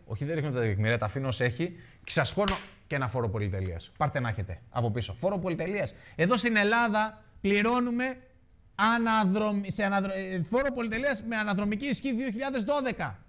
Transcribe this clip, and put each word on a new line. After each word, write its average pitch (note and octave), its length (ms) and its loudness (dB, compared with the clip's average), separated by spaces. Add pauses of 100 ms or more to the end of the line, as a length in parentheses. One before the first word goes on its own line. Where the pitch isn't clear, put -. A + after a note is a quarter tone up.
«Όχι, - 200 -6
δεν E3 100 -2
ρίχνω C#3 160 -2
τα B2+ 80 -2
τεκμήρια, A2 380 2
τα A2 80 -2
αφήνω C3+ 220 -4
ως B2 120 0
έχει C3 360 0 (280)
και - 80 -6
σας C#3 200 2
χώνω G3 260 2 (300)
και - 80 -4
ένα C3+ 120 -2
φόρο A#2 220 -2
πολυτελείας. F#2+ 680 -4
Πάρτε D3 220 0
να B2 100 -2
έχετε F2+ 300 -6 (100)
από A#2 220 0
πίσω. G#2 220 -4
Φόρο F#3+ 260 -2
πολυτελείας. F3 540 -4 (220)
Εδώ F#3+ 220 4
στην A#3 180 2
Ελλάδα G#3+ 680 2 (180)
πληρώνουμε A#3+ 760 2 (580)
αναδρομ-, G#3+ 920 4
σε G#3 160 0
αναδρο-, G3 320 2
ε, F#3+ 280 -4
φόρο C4 280 0
πολυτελείας A#3+ 520 -2
με A3+ 120 -4
αναδρομική G#3 500 0
ισχύ C#4 300 0
δύο C4 140 -2
χιλιάδες B3+ 340 -2
δώδεκα». A#3 640 -2